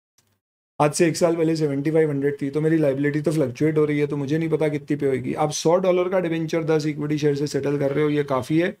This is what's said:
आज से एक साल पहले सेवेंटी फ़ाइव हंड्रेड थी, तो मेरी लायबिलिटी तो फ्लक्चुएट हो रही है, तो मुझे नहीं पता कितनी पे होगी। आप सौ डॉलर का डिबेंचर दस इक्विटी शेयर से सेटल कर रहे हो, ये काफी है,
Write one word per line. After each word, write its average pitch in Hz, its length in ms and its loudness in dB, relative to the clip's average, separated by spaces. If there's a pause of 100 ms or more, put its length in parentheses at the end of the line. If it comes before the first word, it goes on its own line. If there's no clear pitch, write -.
(800)
आज 147 140 2
से 175 140 4
एक 156 80 -2
साल 170 200 2
पहले 160 200 0
सेवेंटी 143 340 -2
फ़ाइव 156 200 2
हंड्रेड 143 320 -2
थी, 139 80 -4
तो 147 100 -2
मेरी 160 180 2
लायबिलिटी 143 420 0
तो 156 120 0
फ्लक्चुएट 151 460 0
हो 151 60 4
रही 147 140 0
है, 147 80 0
तो 143 100 -6
मुझे 143 220 -2
नहीं 160 100 -2
पता 156 200 0
कितनी 147 280 -4
पे 143 120 -2
होगी। 131 280 -2
आप 151 160 0
सौ 165 260 2
डॉलर 180 300 2
का 185 120 0
डिबेंचर 165 440 -2
दस 151 220 2
इक्विटी 147 320 -2
शेयर 143 160 2
से 143 140 -2
सेटल 143 300 -2
कर 139 140 0
रहे 147 120 0
हो, 151 60 2
ये 147 160 0
काफी 135 340 0
है, 190 200 -2